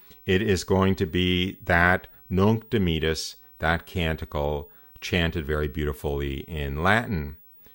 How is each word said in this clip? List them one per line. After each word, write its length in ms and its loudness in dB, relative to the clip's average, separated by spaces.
it 180 2
is 220 0
going 320 4
to 100 0
be 580 0
that 420 4
Nunc 420 2
Dimittis, 640 0
that 280 0
canticle, 840 -4
chanted 460 -2
very 220 -2
beautifully 720 -4
in 420 -6
Latin. 540 0